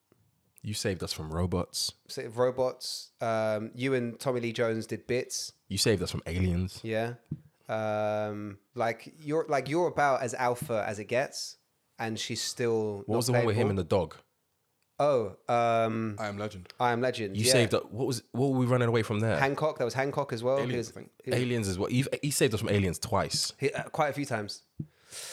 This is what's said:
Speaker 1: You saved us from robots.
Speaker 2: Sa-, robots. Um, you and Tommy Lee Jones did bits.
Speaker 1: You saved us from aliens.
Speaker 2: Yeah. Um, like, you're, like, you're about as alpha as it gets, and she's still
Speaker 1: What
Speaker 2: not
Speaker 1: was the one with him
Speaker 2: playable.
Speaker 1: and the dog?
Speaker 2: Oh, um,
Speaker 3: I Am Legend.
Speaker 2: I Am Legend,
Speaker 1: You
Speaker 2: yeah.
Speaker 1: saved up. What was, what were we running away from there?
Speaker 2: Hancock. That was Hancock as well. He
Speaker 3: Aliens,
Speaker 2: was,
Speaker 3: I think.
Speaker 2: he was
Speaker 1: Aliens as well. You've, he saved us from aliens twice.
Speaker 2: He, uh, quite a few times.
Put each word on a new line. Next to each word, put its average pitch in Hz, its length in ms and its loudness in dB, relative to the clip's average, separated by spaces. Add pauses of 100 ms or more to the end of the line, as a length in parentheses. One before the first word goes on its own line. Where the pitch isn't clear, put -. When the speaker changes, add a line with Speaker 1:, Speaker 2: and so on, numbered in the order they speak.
(640)
Speaker 1:
You 107 80 -6
saved 95 300 -4
us 80 100 -6
from 78 160 -8
robots. 87 640 -2 (160)
Speaker 2:
Sa-, - 140 -10 (120)
robots. 127 760 -2 (100)
Um, 110 540 0
you 131 180 0
and 120 260 0
Tommy 127 200 0
Lee 117 140 -2
Jones 113 340 0
did 110 200 -6
bits. - 440 -2 (160)
Speaker 1:
You 92 100 -4
saved 101 240 4
us 90 80 -2
from - 160 -4
aliens. 90 580 0
Speaker 2:
Yeah. 113 320 -2 (540)
Um, 107 880 -2 (180)
like, 117 440 -2
you're, 156 280 0
like, 135 220 2
you're 165 180 2
about 135 340 4
as 120 120 -2
alpha 123 540 0
as 104 120 -4
it 107 60 -8
gets, - 520 -2 (420)
and 110 200 -4
she's - 220 -4
still 110 640 0
Speaker 1:
What - 40 -20
Speaker 2:
not 110 80 2
Speaker 1:
was 120 100 0
the 123 60 2
one 120 120 4
with 107 100 2
him 113 120 4
Speaker 2:
playable. - 40 2
Speaker 1:
and 98 80 2
the 90 40 2
dog? 85 320 0 (840)
Speaker 2:
Oh, 123 360 2 (140)
um, 113 680 2
Speaker 3:
I 107 80 -4
Am 101 100 -6
Legend. 101 420 -8
Speaker 2:
I 123 120 4
Am 117 100 0
Legend, 113 340 -2
Speaker 1:
You 104 100 2
Speaker 2:
yeah. - 60 6
Speaker 1:
saved 117 220 4
up. - 180 -2
What 110 160 -4
was, 120 240 -4
what 135 200 2
were 131 80 2
we 127 60 4
running 123 220 4
away 117 140 4
from 107 200 0
there? 110 160 2
Speaker 2:
Hancock. 143 420 0
That 127 60 0
was 113 100 -2
Hancock 139 380 -2
as 113 100 -6
well. 131 140 2
He 139 60 0
Speaker 3:
Aliens, 123 240 -2
Speaker 2:
was, - 40 -14
Speaker 3:
I - 80 -16
think. - 120 -18 (120)
Speaker 2:
he - 80 -4
was 123 80 2
Speaker 1:
Aliens 120 280 0
as 92 120 0
well. 101 120 0
You've, 127 160 2 (140)
he 147 100 0
saved 135 220 2
us 104 60 2
from 113 100 -2
aliens 95 300 2
twice. - 580 -2
Speaker 2:
He, 139 140 0
uh, 123 120 -6
quite 151 260 -2
a 131 40 -2
few 143 120 -4
times. 107 360 -6 (720)